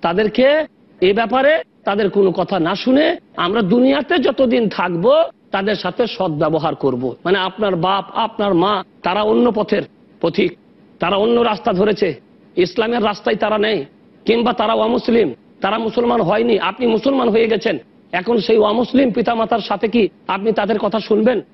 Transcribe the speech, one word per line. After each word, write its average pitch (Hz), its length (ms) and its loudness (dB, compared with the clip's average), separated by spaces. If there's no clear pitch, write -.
তাদেরকে 220 640 2
এ 190 120 4
ব্যাপারে 254 500 2
তাদের 202 260 0
কোনো 190 220 2
কথা 185 280 -2
না 165 160 0
শুনে 302 420 2
আমরা 196 240 -2
দুনিয়াতে 254 560 2
যতদিন 247 520 0
থাকব, 190 540 0
তাদের 196 240 -2
সাথে 185 320 -4
সদ্ব্যবহার 156 680 -2
করব। 127 400 -2
মানে 185 120 2
আপনার 190 380 -2
বাপ, 190 380 0
আপনার 220 400 -2
মা, 185 300 0
তারা 190 180 -2
অন্য 233 340 2
পথের 214 260 0
পথিক, - 360 0
তারা 175 160 -2
অন্য 233 260 2
রাস্তা 220 320 -2
ধরেছে, 185 560 -2
ইসলামের 220 480 0
রাস্তায় 208 320 -2
তারা 214 220 -2
নেই, 208 280 -2
কিংবা 220 280 2
তারা 220 200 -2
অমুসলিম, 220 600 0
তারা 202 160 -2
মুসলমান 240 440 -2
হয়নি। 208 380 2
আপনি 202 280 -2
মুসলমান 240 420 0
হয়ে 226 180 2
গেছেন, 214 300 -2
এখন 185 260 0
সেই 220 200 2
অমুসলিম 226 540 2
পিতামাতার 226 480 0
সাথে 202 280 -4
কি 202 220 2
আপনি 196 240 -2
তাদের 208 260 0
কথা 214 220 -2
শুনবেন? 214 420 0